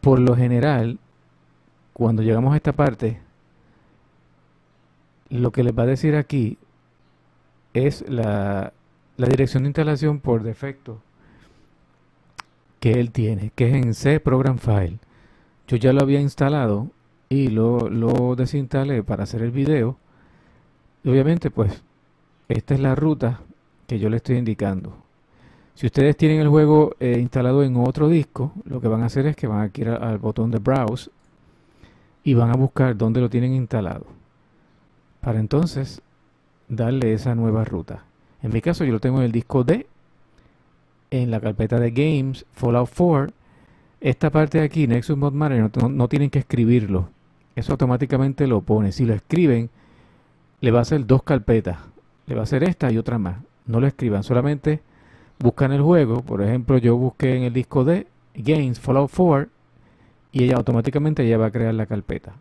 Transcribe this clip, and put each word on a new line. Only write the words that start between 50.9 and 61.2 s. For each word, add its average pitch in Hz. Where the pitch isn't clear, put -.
dos 131
carpetas. 110
Le -
va 113
a -
hacer 131
esta 175
y 113
otra 120
más. 92
No 113
lo 131
escriban, 107
solamente 143
buscan 131
el 139
juego. 143
Por 107
ejemplo, 123
yo 117
busqué 127
en 127
el 123
disco 127
D, 170
Games, 135
Fallout 135
four, 160
y 131
ella 127
automáticamente 131